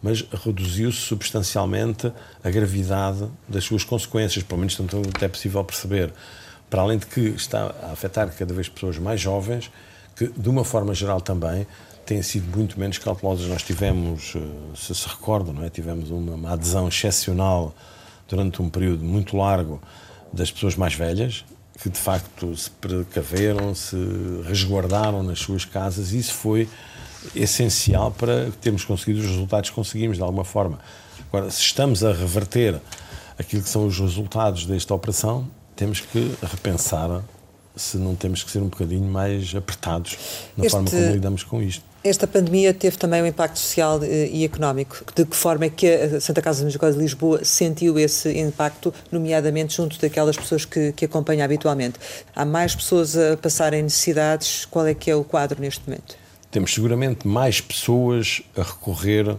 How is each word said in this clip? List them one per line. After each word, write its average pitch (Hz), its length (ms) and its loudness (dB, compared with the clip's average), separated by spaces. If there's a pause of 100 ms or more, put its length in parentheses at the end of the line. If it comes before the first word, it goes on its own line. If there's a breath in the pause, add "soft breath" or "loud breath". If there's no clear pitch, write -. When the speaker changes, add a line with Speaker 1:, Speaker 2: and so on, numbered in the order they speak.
Speaker 1:
mas 107 220 0 (200)
reduziu-se 101 540 0
substancialmente 107 1120 -2 (320 loud breath)
a 117 60 0
gravidade 98 760 0 (200)
das 98 160 -2
suas 107 200 0
consequências, 107 600 -2
pelo 90 160 -4
menos 92 160 0
tanto 98 260 -4 (140)
até 104 100 -2
é 95 40 0
possível 98 340 -4
perceber. 92 500 -2 (560 loud breath)
Para 95 120 2
além 107 160 4
de 101 100 -4
que - 140 -2
está 107 520 -2 (100)
a - 80 -10
afetar 98 440 -2
cada 90 180 -4
vez 92 160 -4
pessoas 87 280 -6
mais 98 220 -2
jovens, 101 520 -2 (440 loud breath)
que, 120 120 -2
de 117 220 -2
uma 127 140 4
forma 104 300 0
geral 95 280 0
também, 90 440 -2 (400 loud breath)
têm 104 160 -2
sido 92 340 -4
muito 104 240 -2
menos 98 180 -4
cautelosas. 95 500 -2
Nós 90 160 -4
tivemos, 87 720 -2
eh, 82 40 -4 (360)
se - 180 -10
se - 140 -6
recordam, 98 460 -2
não 71 100 -6
é? 85 60 -6
Tivemos 82 420 -8
uma, 85 220 -4
uma 82 200 -6
adesão 87 340 0
excepcional 90 840 2 (540 loud breath)
durante 95 340 0
um 87 80 0
período 87 340 0
muito 95 340 0
largo 90 440 2 (500 loud breath)
das 90 200 -2
pessoas 95 240 0
mais 87 180 0
velhas, 90 520 -2 (360)
que 104 80 -4
de 90 100 -6
facto 90 580 -2
se - 120 -8
precaveram, 95 1040 -2
se - 220 -8 (520)
resguardaram 98 760 0
nas 90 160 -4
suas 98 260 -2
casas, 95 460 -4
e 120 80 0
isso 117 140 -4
foi 110 340 0 (680 loud breath)
essencial 107 760 2
para 120 380 0 (120)
termos 104 220 0
conseguido 107 400 0
os 104 40 0
resultados 98 420 0
que - 60 -12
conseguimos, 110 420 -2
de 92 60 -2
alguma 95 200 -2
forma. 95 360 -2 (500 loud breath)
Agora, 98 200 -2
se - 120 -4
estamos 127 420 2
a 110 80 4
reverter 92 680 2 (580 loud breath)
aquilo 101 260 -2
que - 60 -6
são 107 180 2
os 92 120 0
resultados 95 640 0
desta 92 280 0
operação, 113 540 -2 (280)
temos 104 260 -2
que 120 300 -2 (100)
repensar 87 840 -2 (520)
se - 220 -6
não 92 160 0
temos 92 300 -2
que - 80 -10
ser 104 80 0
um 101 80 0
bocadinho 92 420 0
mais 95 460 -2
apertados 87 600 -4 (400 loud breath)
na 101 100 0
Speaker 2:
Este 107 120 6
Speaker 1:
forma 95 140 2
como 175 200 4
lidamos 98 320 0
com 113 180 -4
isto. 92 220 -4 (200)
Speaker 2:
Esta 196 240 4
pandemia 190 440 6
teve 185 260 2
também 170 260 4
um - 20 4
impacto 160 320 0
social, 156 460 2
eh, 151 280 2
e 160 120 2
económico. 139 600 -2 (120)
De 165 100 6
que 160 100 -6
forma 160 300 2
é 156 40 4
que 165 180 4
a 151 340 6
Santa 165 200 2
Casa 151 220 2
Misericórdia 147 360 4
de 156 40 4
Lisboa 156 400 2
sentiu 160 540 4
esse 151 400 2
impacto, 151 560 0 (180 loud breath)
nomeadamente 156 680 2
junto 160 220 -2
daquelas 151 380 4
pessoas - 280 -2
que, 151 260 0
que 151 140 -2
acompanha 151 400 2
habitualmente? 139 500 2 (400 loud breath)
Há 143 100 0
mais 170 300 2
pessoas 165 420 2
a 156 200 6
passarem 156 440 2
necessidades? 151 840 2
Qual 165 200 2
é 156 80 4
que 156 160 -2
é 156 60 6
o 147 80 2
quadro 143 360 0
neste 139 280 -4
momento? - 280 -10 (360 loud breath)
Speaker 1:
Temos 92 240 0
seguramente 117 520 2
mais 113 320 4
pessoas 120 840 2 (120)
a 95 60 -2
recorrer 101 760 0